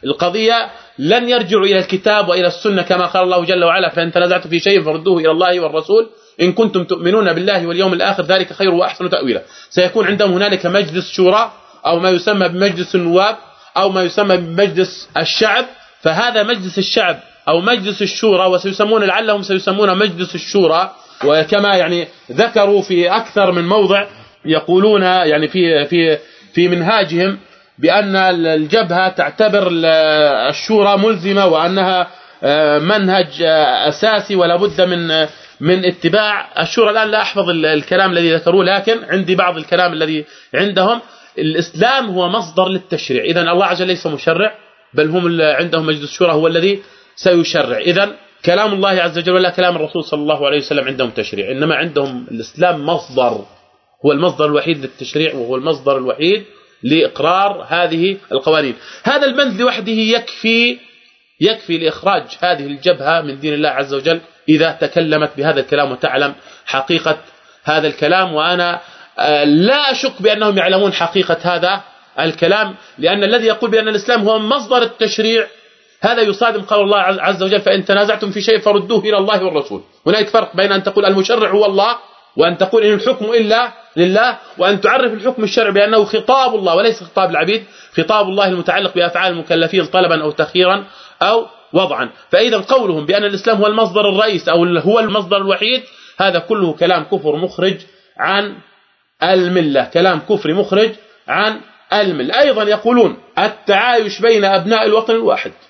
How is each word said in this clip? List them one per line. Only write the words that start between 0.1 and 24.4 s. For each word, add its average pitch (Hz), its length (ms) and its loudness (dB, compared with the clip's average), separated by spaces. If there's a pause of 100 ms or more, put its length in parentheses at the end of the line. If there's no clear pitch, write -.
لن 233 300 0
يرجعوا 214 360 0
إلى 196 140 2
الكتاب 185 500 0
وإلى 175 180 2
السنة 190 340 -2
كما 180 240 0
قال 185 180 0
الله 180 220 0
جل 180 180 0
وعلا: 170 260 2
"فإن 165 220 -4
تنازعتم 180 380 0
في 165 100 0
شيء 196 240 2
فردوه 160 360 0
إلى 160 120 2
الله 180 280 2
والرسول 165 500 0 (320)
إن 180 100 2
كنتم 190 320 0
تؤمنون 180 500 0
بالله 180 340 -2
واليوم 185 260 0
الآخر 190 300 -2
ذلك 185 300 0
خير 196 160 0
وأحسن 180 400 -2
تأويلا". 127 320 -2 (280)
سيكون 180 380 0
عندهم 202 260 2
هنالك 185 320 0
مجلس 175 460 -2
شورى، 202 400 2 (340)
أو 170 140 0
ما 180 100 0
يسمى 185 380 0
بمجلس 180 480 -2
النواب، 185 400 2 (420)
أو 190 120 2
ما 190 140 -2
يسمى 185 340 0
بمجلس 175 800 -2
الشعب. 214 480 0 (360)
فهذا 214 420 0
مجلس 196 340 -4
الشعب 185 420 0 (280)
أو 165 140 2
مجلس 202 400 -2
الشورى، 190 440 0
وسيسمون، 196 580 0
لعلهم 208 380 0
سيسمون 190 560 0
مجلس 180 380 -2
الشورى، 180 560 0 (340)
وكما 190 500 2
يعني 175 320 0 (240)
ذكروا 202 500 2
في 175 280 0
أكثر 196 420 0
من 175 160 -2
موضع 196 400 2 (380)